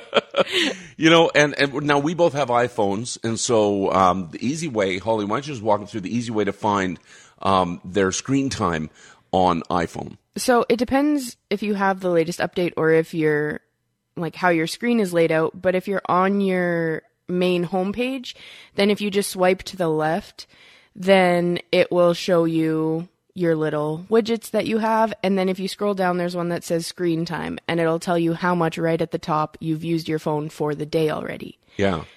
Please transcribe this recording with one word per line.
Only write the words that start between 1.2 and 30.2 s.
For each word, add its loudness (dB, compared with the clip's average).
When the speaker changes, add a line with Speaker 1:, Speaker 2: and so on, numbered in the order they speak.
Speaker 1:
and, 4
and 0
now 2
we -2
both 2
have -2
iPhones, 0
and -2
so, 2
um, 4
the -10
easy -4
way, -2
Holly, -2
why -2
don't -8
you -10
just -10
walk 2
them -12
through -8
the -6
easy -4
way 0
to -2
find, 0
um, 0
their 0
screen -2
time -2
on 2
iPhone? -4
Speaker 2:
So 2
it 2
depends -2
if -4
you -2
have 0
the -2
latest 0
update -2
or 2
if 2
you're, -2
like, -8
how 0
your 2
screen 0
is 0
laid 4
out. 0
But 0
if -4
you're -4
on 2
your 0
main 0
homepage, -4
then 2
if 0
you -2
just -2
swipe 2
to -12
the 0
left, -4
then 4
it 4
will 4
show 2
you 0
your 2
little -2
widgets 0
that 0
you -2
have. 2
And 2
then 0
if -2
you -4
scroll -2
down, 0
there's -4
one -4
that -4
says -2
screen -2
time, -8
and -2
it'll 0
tell 0
you 0
how 0
much 0
right 0
at -2
the -4
top -2
you've -4
used -4
your -2
phone -4